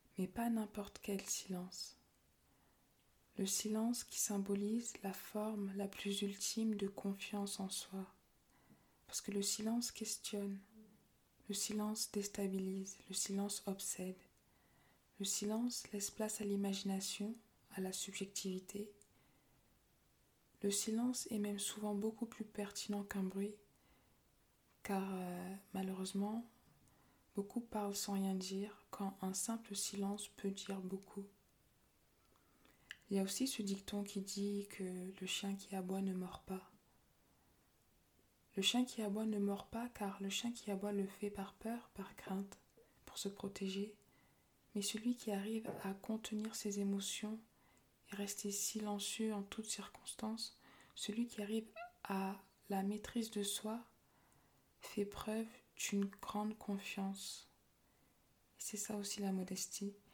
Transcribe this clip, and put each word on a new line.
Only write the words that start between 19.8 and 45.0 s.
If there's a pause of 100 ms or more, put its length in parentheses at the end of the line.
Le
silence
est
même
souvent
beaucoup
plus
pertinent
qu'un
bruit, (1300)
car,
euh, (200)
malheureusement, (840)
beaucoup
parlent
sans
rien
dire,
quand
un
simple
silence
peut
dire
beaucoup. (1800)
Il
y
a
aussi
ce
dicton
qui
dit
que (360)
le
chien
qui
aboie
ne
mord
pas. (1900)
Le
chien
qui
aboie
ne
mord
pas,
car
le
chien
qui
aboie
le
fait
par
peur,
par
crainte, (460)
pour
se
protéger. (800)
Mais
celui